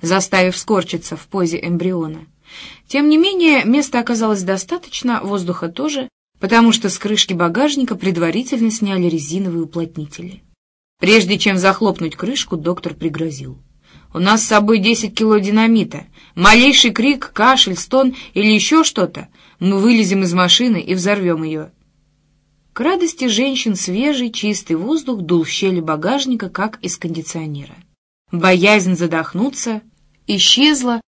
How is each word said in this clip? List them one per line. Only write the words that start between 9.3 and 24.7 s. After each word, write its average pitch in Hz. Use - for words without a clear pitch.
уплотнители. 165
Прежде 208
чем 196
захлопнуть 190
крышку, 233
доктор 170
пригрозил: 147
"У 165
нас 208
с -
собой 214
десять 220
кило 220
динамита. 214
Малейший 233
крик, 269
кашель, 233
стон 262
или 208
еще 254
что-то, -
мы 196
вылезем 196
из 170
машины 202
и 180
взорвем 180
ее". 156
К -
радости 330
женщин 233
свежий, 247
чистый 202